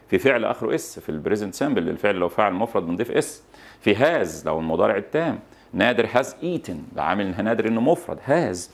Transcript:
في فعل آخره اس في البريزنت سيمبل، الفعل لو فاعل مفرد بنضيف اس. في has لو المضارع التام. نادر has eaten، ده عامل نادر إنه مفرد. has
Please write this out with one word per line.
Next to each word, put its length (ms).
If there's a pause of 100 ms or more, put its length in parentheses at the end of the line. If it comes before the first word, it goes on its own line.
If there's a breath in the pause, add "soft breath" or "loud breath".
في 100
فعل 260
آخره 300
اس 240
في 100
البريزنت 460
سيمبل، 340
الفعل 260
لو 140
فاعل 240
مفرد 340
بنضيف 240
اس. 300 (400 loud breath)
في 140
has 500
لو 140
المضارع 380
التام. 420 (340 loud breath)
نادر 340
has 200
eaten، 680
ده 80
عامل 400
نادر 240
إنه 140
مفرد. 380
has 540